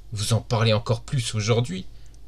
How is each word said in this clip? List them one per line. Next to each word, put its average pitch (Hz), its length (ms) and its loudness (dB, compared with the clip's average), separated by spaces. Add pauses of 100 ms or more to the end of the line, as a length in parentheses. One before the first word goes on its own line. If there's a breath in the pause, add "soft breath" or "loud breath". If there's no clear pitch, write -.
(120)
vous 101 220 0
en 104 60 4
parlez 113 340 4
encore 113 280 2
plus - 320 -2
aujourd'hui, 117 520 0 (420 soft breath)